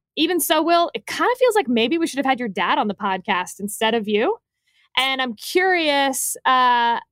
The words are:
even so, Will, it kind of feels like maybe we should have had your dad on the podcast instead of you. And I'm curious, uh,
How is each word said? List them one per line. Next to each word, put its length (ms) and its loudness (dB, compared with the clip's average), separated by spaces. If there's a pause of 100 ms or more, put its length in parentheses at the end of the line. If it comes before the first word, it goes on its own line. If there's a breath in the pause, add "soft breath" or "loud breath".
(160)
even 240 0
so, 220 0
Will, 320 2
it 120 -14
kind 240 -2
of 80 -2
feels 160 4
like 140 0
maybe 300 0
we 80 0
should 120 -6
have 80 0
had 140 0
your 80 -4
dad 300 0
on 100 0
the 60 -4
podcast 680 -4
instead 340 -2
of 140 -2
you. 300 0 (580)
And 260 0
I'm 120 -4
curious, 1080 0
uh, 540 2 (140)